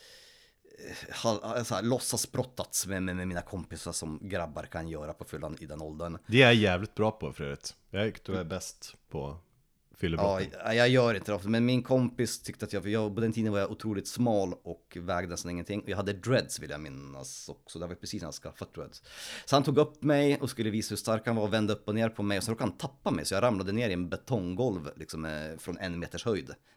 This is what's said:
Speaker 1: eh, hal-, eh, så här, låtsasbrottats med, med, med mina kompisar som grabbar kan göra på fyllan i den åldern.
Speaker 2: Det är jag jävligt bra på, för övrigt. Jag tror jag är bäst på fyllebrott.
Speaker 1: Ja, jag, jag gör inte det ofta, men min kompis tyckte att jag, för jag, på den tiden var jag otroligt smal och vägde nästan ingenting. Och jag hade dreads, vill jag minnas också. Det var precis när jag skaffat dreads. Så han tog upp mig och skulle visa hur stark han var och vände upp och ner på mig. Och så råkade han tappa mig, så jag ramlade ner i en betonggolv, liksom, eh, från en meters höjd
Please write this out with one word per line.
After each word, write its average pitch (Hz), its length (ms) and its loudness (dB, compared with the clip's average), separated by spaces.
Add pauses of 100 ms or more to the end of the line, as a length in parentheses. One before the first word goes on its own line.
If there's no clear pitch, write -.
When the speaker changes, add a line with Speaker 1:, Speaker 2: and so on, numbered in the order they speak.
(880)
Speaker 1:
eh, - 260 -12
hal-, 110 420 0
eh, 120 60 0
så 113 120 -2
här, 95 60 0
låtsasbrottats 120 1080 -2
med, 95 160 -2
med, 92 120 -2
med 90 120 -2
mina 87 140 -4
kompisar 82 500 -8
som 78 280 -6 (100)
grabbar 80 340 -4
kan 82 240 -8
göra 78 260 -8
på - 120 -14
fyllan 76 340 -8
i 82 60 -14
den 76 160 -10
åldern. 80 360 -8 (100)
Speaker 2:
Det 117 140 8
är 131 40 12
jag 120 100 10
jävligt 101 400 4
bra 110 160 2
på, 71 220 -6
för 73 100 -8
övrigt. 71 320 -8 (140)
Jag 101 340 -2
tror 95 140 -4
jag 90 80 -2
är 80 40 -8
bäst - 460 -10 (140)
på 71 280 -6 (600)
fyllebrott. 95 440 2 (120)
Speaker 1:
Ja, 95 120 -12
jag, 113 100 2
jag 120 140 8
gör 123 260 6
inte 95 160 -4
det 104 40 2
ofta, 95 140 -2
men 117 160 4
min 123 180 2
kompis 123 580 2
tyckte - 240 -8
att - 80 -6
jag, 95 100 -2
för 98 60 -4
jag, 107 260 0
på 113 60 0
den 113 120 2
tiden 110 180 2
var 101 80 2
jag 98 120 0
otroligt 107 360 -4
smal 104 460 2 (100)
och - 360 -12
vägde 87 300 -2
nästan 87 220 -6
ingenting. 87 300 -4
Och - 80 -6
jag 95 80 -2
hade 101 160 0
dreads, 98 460 0
vill 73 100 -10
jag 73 100 -8
minnas 69 720 -12
också. - 300 -14
Det 87 80 -6
var 87 80 -10
precis - 260 -8
när 85 60 -8
jag 71 60 -10
skaffat - 400 -12
dreads. - 300 -14 (420)
Så - 100 4
han 143 80 6
tog 139 140 2
upp - 260 4
mig 143 360 6
och - 100 -2
skulle 110 200 -2
visa 107 200 -2
hur 104 80 -4
stark 110 280 0
han 117 100 2
var 107 80 2
och 95 100 2
vände 107 200 4
upp - 140 -8
och 107 80 2
ner 113 140 4
på 104 140 -4
mig. 101 140 2
Och 92 60 -2
så 110 80 -2
råkade 113 180 0
han 90 80 -6
tappa - 340 -4
mig, 80 140 0
så - 80 -2
jag 98 100 4
ramlade 98 280 2
ner 113 180 2
i 92 40 0
en 90 160 -2
betonggolv, 95 840 -2
liksom, 78 300 -8
eh, 78 320 -6
från 90 200 -8
en 87 220 -6
meters 85 260 -8
höjd 87 260 -2 (260)